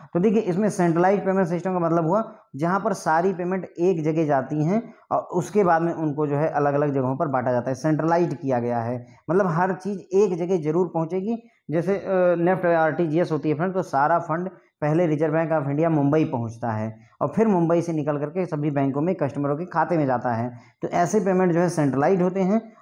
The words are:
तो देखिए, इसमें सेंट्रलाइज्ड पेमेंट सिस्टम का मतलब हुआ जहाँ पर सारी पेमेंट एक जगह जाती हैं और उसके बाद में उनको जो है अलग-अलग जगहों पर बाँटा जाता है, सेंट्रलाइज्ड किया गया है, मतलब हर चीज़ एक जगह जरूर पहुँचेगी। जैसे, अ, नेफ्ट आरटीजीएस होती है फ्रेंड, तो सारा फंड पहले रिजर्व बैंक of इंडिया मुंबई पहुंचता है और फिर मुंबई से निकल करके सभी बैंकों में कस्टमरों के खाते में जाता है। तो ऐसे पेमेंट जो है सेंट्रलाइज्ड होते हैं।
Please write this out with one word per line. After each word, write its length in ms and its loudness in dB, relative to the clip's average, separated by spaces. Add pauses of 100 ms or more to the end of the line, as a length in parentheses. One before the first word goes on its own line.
(140)
तो 60 0
देखिए, 200 4
इसमें 280 0
सेंट्रलाइज्ड 560 2
पेमेंट 240 0
सिस्टम 240 -4
का 60 -2
मतलब 280 2
हुआ 260 0 (240)
जहाँ 240 0
पर 120 0
सारी 400 2
पेमेंट 340 -4 (140)
एक 240 2
जगह 200 2
जाती 400 0
हैं 300 -2 (180)
और 60 0
उसके 460 0
बाद 180 4
में 100 -2
उनको 340 -4
जो 100 -2
है 120 0
अलग-अलग 460 0
जगहों 220 -2
पर 120 -2
बाँटा 240 0
जाता 180 -2
है, 40 -2
सेंट्रलाइज्ड 600 0
किया 260 -2
गया 180 -2
है, 280 -6 (240)
मतलब 160 2
हर 260 0
चीज़ 260 -6
एक 400 0
जगह 240 -2
जरूर 320 0
पहुँचेगी। 540 -4 (220)
जैसे, 260 0
अ, 60 -6 (360)
नेफ्ट 280 2
आरटीजीएस 640 2
होती 160 -2
है 60 2
फ्रेंड, 200 -2
तो 80 0
सारा 360 2
फंड 320 -4 (300)
पहले 260 2
रिजर्व 260 0
बैंक 200 0
of 180 0
इंडिया 200 2
मुंबई 340 2
पहुंचता 460 -4
है 280 -6 (240)
और 140 -2
फिर 120 4
मुंबई 320 2
से 120 -4
निकल 260 -2
करके 280 -4
सभी 240 -4
बैंकों 300 0
में 140 0
कस्टमरों 420 -2
के 80 -6
खाते 340 0
में 80 2
जाता 260 0
है। 260 -4 (240)
तो 60 -4
ऐसे 320 0
पेमेंट 320 2
जो 80 2
है 80 2
सेंट्रलाइज्ड 540 2
होते 180 0
हैं। 420 0